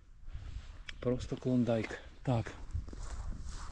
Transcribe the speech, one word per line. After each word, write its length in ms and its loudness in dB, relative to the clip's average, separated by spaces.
Просто 360 2
клондайк. 600 4
Так. 300 4